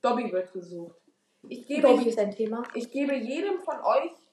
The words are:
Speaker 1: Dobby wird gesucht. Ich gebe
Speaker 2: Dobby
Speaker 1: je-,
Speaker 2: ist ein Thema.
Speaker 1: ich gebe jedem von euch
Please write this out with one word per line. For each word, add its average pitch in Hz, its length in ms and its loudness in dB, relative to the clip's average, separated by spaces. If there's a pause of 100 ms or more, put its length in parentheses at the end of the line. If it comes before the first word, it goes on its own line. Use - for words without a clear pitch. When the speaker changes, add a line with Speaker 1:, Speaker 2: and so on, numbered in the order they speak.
Speaker 1:
Dobby 240 320 0
wird 185 220 -4
gesucht. 175 420 -12 (520)
Ich - 180 -14
gebe 285 160 0
Speaker 2:
Dobby 254 220 8
Speaker 1:
je-, 226 40 4
Speaker 2:
ist 220 100 0
ein 202 120 2
Thema. 226 320 -4 (100)
Speaker 1:
ich 233 180 -8
gebe 277 240 -2
jedem 311 460 -4
von - 220 -6
euch 339 280 2 (220)